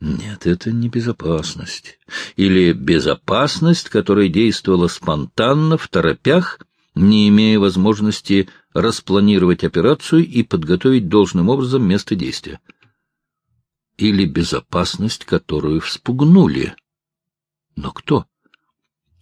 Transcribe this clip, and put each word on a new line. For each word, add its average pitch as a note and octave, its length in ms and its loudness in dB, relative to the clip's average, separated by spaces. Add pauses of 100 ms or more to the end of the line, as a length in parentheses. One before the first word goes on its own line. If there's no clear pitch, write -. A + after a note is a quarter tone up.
Нет, G#2 460 -6
это A2+ 240 -2
не A#2 160 -2
безопасность. - 1120 -6 (340)
Или F#2 380 2
безопасность, E2+ 1160 0
которая G2+ 400 2
действовала F#2 600 0
спонтанно, B2 880 -2
в - 80 -10
торопях, A2 720 -2 (380)
не G#2 320 4
имея G#2+ 320 4
возможности G2 880 0 (240)
распланировать F#2+ 880 2
операцию C#3 640 0
и A#2+ 160 -2
подготовить G2+ 640 0
должным F#2 420 2
образом C3 340 0
место G2+ 320 0
действия. - 420 -10 (1400)
Или G2+ 280 2
безопасность, F2 1000 -4
которую D#2 560 -2
вспугнули. B2+ 920 2 (1040)
Но - 160 -10
кто? - 340 -4 (960)